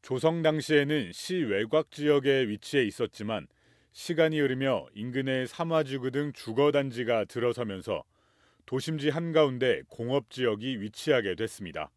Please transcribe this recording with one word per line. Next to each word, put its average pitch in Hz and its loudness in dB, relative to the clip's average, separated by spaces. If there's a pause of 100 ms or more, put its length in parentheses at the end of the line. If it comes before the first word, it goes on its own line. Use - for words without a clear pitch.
조성 160 0
당시에는 147 2
시 - -6
외곽 117 0
지역에 139 2
위치해 113 0
있었지만 104 -4 (460)
시간이 160 0
흐르며 131 0
인근의 127 -2
사마지구 139 -2
등 143 -4
주거단지가 120 2
들어서면서 110 -4 (600)
도심지 143 -2
한가운데 135 2
공업지역이 120 -2
위치하게 107 0
됐습니다. 85 -8